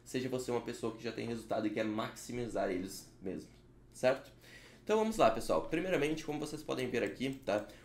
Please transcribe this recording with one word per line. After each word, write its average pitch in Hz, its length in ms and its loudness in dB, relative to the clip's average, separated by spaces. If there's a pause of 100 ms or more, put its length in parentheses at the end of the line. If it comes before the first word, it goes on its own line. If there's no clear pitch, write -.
seja 131 240 -2
você 127 220 -2
uma 120 100 2
pessoa 117 340 -4
que - 80 -14
já 113 80 -4
tem 113 160 -6
resultado 110 400 -2
e - 20 2
quer 110 140 0
maximizar 110 840 -2
eles 92 420 -4 (100)
mesmo, 92 280 -6 (420)
certo? - 420 2 (500)
Então 214 160 4
vamos 220 180 2
lá, 120 140 8
pessoal. - 320 2
Primeiramente, 156 600 2
como 151 160 -4
vocês 151 220 -6
podem 127 260 -2
ver 120 140 2
aqui, 127 420 -2
tá? 104 240 2 (180)